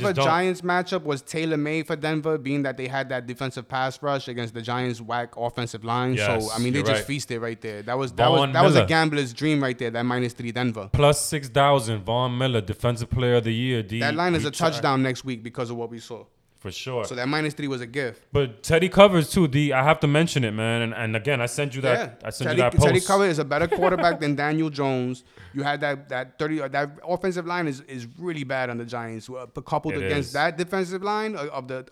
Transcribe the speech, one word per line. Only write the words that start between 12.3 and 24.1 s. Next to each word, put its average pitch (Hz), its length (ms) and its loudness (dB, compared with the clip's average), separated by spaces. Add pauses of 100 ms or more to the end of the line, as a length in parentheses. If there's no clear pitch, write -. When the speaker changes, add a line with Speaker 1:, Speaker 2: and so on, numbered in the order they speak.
Speaker 1:
Miller, 127 240 0
defensive 113 480 -2
player 123 280 2
of 113 80 2
the 113 100 0
year, 120 280 -2
D. 107 180 -6
Speaker 2:
That 143 140 0
line 175 200 2
is 151 80 0
Speaker 1:
We 139 60 -2
Speaker 2:
a 139 40 -4
Speaker 1:
try- 160 160 0
Speaker 2:
touchdown 135 340 2
next 131 220 -2
week 123 180 -8
because 117 280 -8
of 120 80 -8
what 117 100 -6
we 117 120 -14
saw. 107 260 -16 (320)
Speaker 1:
For 95 140 -12
sure. 123 320 -6
Speaker 2:
So 127 100 -6
that 123 140 -2
minus 151 260 0
three 147 140 -6
was 131 120 -4
a 120 60 -10
gift. 123 460 -8
Speaker 1:
But 135 320 -2
Teddy 165 240 4
covers 185 420 6
too, 180 160 4
D. 143 260 2
I 131 120 2
have 160 160 4
to 151 80 2
mention 151 340 2
it, 113 100 0
man. 113 300 0
And, 113 120 -4
and 110 200 -2
again, 123 260 0
I 120 60 0
sent 135 300 -4
you 135 60 -6
that. 127 160 4 (240)
Speaker 2:
Yeah. - 40 -10
Speaker 1:
I 110 40 -8
sent - 180 -4
Speaker 2:
Teddy, - 80 0
Speaker 1:
you 120 60 4
that 120 100 4
post. 131 140 8
Speaker 2:
Teddy 170 160 6
Covers 196 300 4
is 147 60 -2
a 151 60 0
better 147 240 0
quarterback 175 520 2